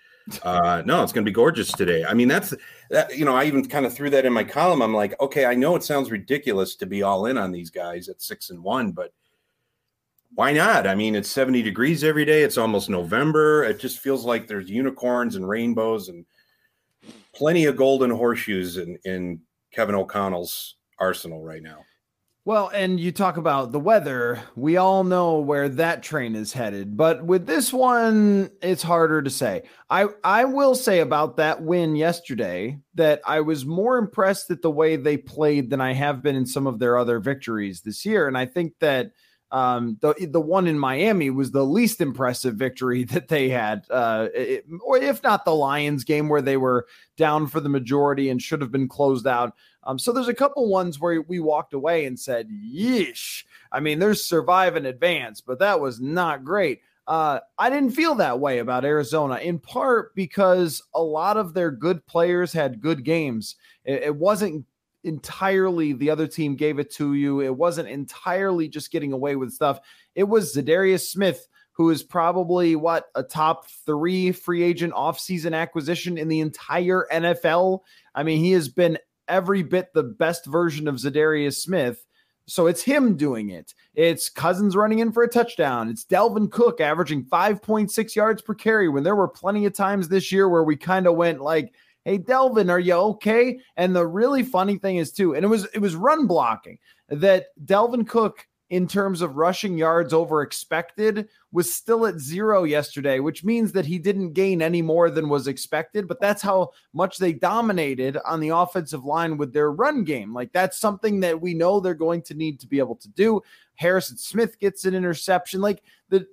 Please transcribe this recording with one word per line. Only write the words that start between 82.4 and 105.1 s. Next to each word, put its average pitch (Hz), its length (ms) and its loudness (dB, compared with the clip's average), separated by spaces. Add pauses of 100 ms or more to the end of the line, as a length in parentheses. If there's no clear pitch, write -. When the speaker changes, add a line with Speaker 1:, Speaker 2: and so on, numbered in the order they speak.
Speaker 2:
So 170 220 2
it's 175 160 0
him 254 320 4
doing 123 360 -2
it. 85 220 -16 (220)
It's 160 320 2
Cousins 180 480 0
running 220 240 2
in 226 140 0
for 233 100 4
a 233 60 2
touchdown. 156 580 0
It's 113 160 -8
Dalvin 208 480 2
Cook 240 300 2
averaging 151 420 0
five 190 380 0
point 214 280 0
six 220 280 -4
yards 214 240 2
per 214 120 -8
carry 214 360 2
when 139 140 0
there 196 120 2
were 190 140 2
plenty 202 360 -2
of 202 80 0
times 196 360 0
this 185 200 0
year 190 200 4
where 170 140 4
we 156 120 2
kinda 185 380 2
went 165 260 2
like, 156 340 -2 (300)
"Hey, 196 160 0
Dalvin, 233 500 4
are 180 120 4
you 175 140 4
okay?" 220 640 2 (160)
And 185 180 2
the 170 100 4
really 233 380 2
funny 196 340 0
thing 190 200 -2
is, 160 160 -4
too, 180 200 2
and 156 120 0
it - 20 4
was, 214 260 2
it 220 60 -4
was 196 160 0
run 269 320 2
blocking, 117 520 -2 (280)
that 185 380 4 (180)
Dalvin 226 420 2
Cook, - 400 -2 (240)
in 180 180 0
terms 190 340 -2
of 151 140 -4
rushing 180 420 0
yards 160 360 2
over 160 280 2
expected, 208 880 -4 (220)
was 170 200 -2
still 226 360 0
at 175 100 -4
zero 185 460 0
yesterday, 143 560 0
which 156 240 -4
means 220 300 0
that 185 120 0
he 175 140 -4
didn't 185 340 -2
gain 185 300 2
any 170 180 0
more 165 300 4